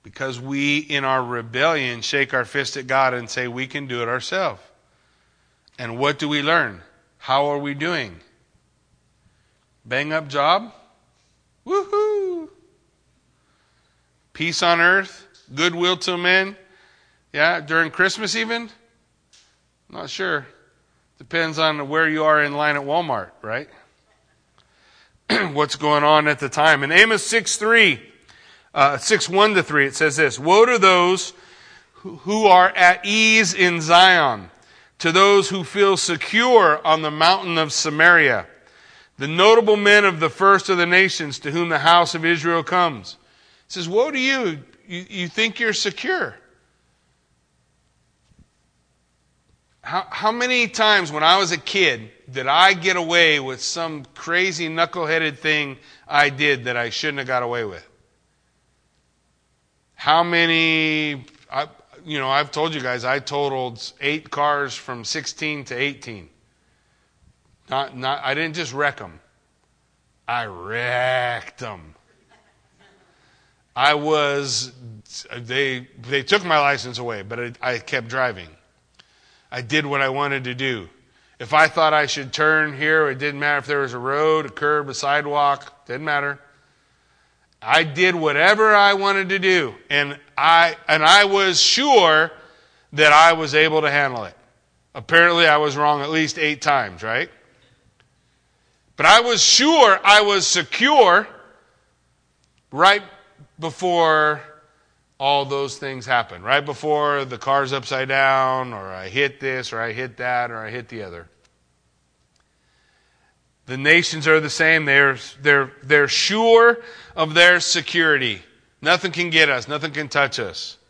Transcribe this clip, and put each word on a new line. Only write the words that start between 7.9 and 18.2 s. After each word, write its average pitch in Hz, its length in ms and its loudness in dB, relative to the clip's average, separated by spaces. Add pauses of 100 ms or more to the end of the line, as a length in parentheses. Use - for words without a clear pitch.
Bang 139 280 -4
up 156 140 -4
job? 165 460 -2 (920)
Woohoo! 392 840 -4 (1800)
Peace 165 300 -4
on 170 180 4
earth? 190 460 0 (260)
Goodwill 175 440 0
to 180 200 -6
men? 190 380 0 (760)
Yeah, 160 300 0
during 160 300 -2
Christmas 190 440 -2